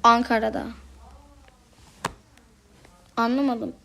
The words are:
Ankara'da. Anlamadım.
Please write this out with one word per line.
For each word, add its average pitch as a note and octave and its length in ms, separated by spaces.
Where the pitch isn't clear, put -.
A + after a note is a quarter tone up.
Ankara'da. A#3 640
Anlamadım. A#3+ 560